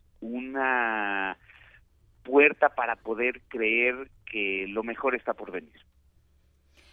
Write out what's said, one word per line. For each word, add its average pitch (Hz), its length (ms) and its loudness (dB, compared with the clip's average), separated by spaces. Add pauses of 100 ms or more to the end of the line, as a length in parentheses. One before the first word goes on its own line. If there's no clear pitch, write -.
(180)
una 117 1160 -2 (840)
puerta 143 460 6
para 117 260 -2
poder 120 540 -4
creer 123 600 0 (160)
que 98 420 -4
lo 104 140 -4
mejor 117 320 -2
está 117 220 -4
por 101 160 -12
venir. - 280 -12 (1120)